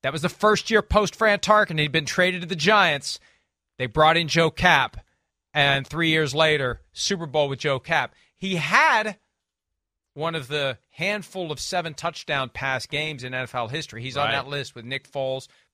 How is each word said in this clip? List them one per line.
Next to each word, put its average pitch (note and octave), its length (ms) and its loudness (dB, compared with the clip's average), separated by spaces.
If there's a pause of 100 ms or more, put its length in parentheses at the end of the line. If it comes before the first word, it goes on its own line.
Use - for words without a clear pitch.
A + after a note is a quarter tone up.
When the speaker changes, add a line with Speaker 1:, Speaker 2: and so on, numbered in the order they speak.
Speaker 1:
That C3+ 100 -2
was D3+ 120 -4
the F3+ 60 0
first G#3+ 420 2
year G#3+ 100 6
post-Fran G#3 560 2
Tarkenton. G3 420 0
He'd D3+ 120 0
been D3+ 140 0
traded F3+ 360 0
to F3 60 -10
the F3+ 80 -4
Giants. E3 640 2 (580)
They B2+ 80 -2
brought D#3 320 4
in E3 120 0
Joe D#3+ 200 4
Kapp. D3 480 4 (560)
And C#3 320 2
three D#3+ 240 -2
years D#3 240 2
later, D3 480 2 (100)
Super E3+ 360 -4
Bowl C#3+ 220 0
with C3+ 100 -6
Joe C#3 180 -2
Kapp. C#3+ 380 -2 (200)
He F#3+ 200 -6
had G#3+ 600 2 (960)
one E3 200 -4
of C#3 140 -6
the C#3 300 -2 (140)
handful F#3 600 -6
of C3+ 80 -8
seven E3 340 -4
touchdown D3 540 -4
pass C3+ 380 -4
games D3 400 -6
in B2+ 80 -10
N B2+ 100 -4
F A#2+ 100 -12
L A#2+ 140 -2
history. A#2+ 340 -10
He's B2+ 140 -10
on C#3+ 120 0
Speaker 2:
Right. - 40 0
Speaker 1:
that C#3 160 -2
list C#3 260 -8
with A#2 120 -16
Nick C3 260 -10
Foles, C3 380 -6 (240)